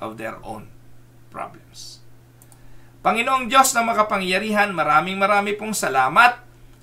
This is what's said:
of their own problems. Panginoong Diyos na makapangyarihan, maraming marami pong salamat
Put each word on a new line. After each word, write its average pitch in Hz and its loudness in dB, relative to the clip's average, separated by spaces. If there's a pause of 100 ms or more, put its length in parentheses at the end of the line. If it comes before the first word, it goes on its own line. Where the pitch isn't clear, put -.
of 110 -10
their 110 -10
own 107 -14 (640)
problems. - -16 (960)
Panginoong 240 -2
Diyos 269 4
na 233 0
makapangyarihan, 208 0
maraming 160 2
marami 202 0
pong 214 -8
salamat 165 2 (400)